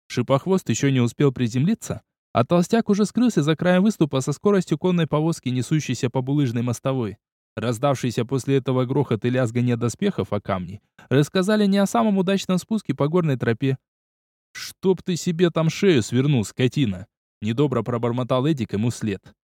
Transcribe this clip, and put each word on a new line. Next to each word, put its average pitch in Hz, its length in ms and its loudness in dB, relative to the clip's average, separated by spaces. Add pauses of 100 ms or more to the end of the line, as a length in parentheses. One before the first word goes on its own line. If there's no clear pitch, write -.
Шипохвост 139 600 0
еще 139 220 0
не 131 100 2
успел 127 320 2
приземлиться, 127 680 -2 (300)
а 123 120 2
толстяк 180 460 2
уже 202 160 2
скрылся 220 360 0
за 151 140 2
краем 180 260 2
выступа 160 380 0
со 147 120 -2
скоростью 190 460 0
конной 175 280 0
повозки, 156 420 -2
несущейся 127 600 -2
по 135 100 -2
булыжной 127 420 -2
мостовой. 120 540 -4 (400)
Раздавшийся 123 680 -2
после 139 320 -2
этого 127 300 0
грохот 127 380 -2
и 123 60 0
лязганье 123 460 0
доспехов 117 560 -4
о 104 80 -2
камни 92 400 -6 (300)
рассказали 190 560 2
не 196 120 2
о 196 80 4
самом 220 300 2
удачном 190 420 0
спуске 202 360 -4
по 143 140 0
горной 160 280 2
тропе. 120 400 0 (760)
«Чтоб - 500 -2
ты 180 140 -4
себе 175 340 0
там 160 180 0
шею 160 340 4
свернул, 131 420 2
скотина!» 120 600 -2 (360)
недобро 120 400 0
пробормотал 120 640 -2
Эдик 135 260 -2
ему 107 180 0
вслед. - 440 -6 (120)